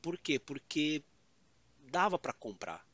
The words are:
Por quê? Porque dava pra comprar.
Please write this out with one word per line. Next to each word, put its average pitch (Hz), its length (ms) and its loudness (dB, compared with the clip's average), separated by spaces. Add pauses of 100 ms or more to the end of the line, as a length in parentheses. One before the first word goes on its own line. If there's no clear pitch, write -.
Por 170 160 -4
quê? 143 220 2
Porque 151 640 -2 (880)
dava 180 280 4
pra 127 140 -4
comprar. 87 600 -8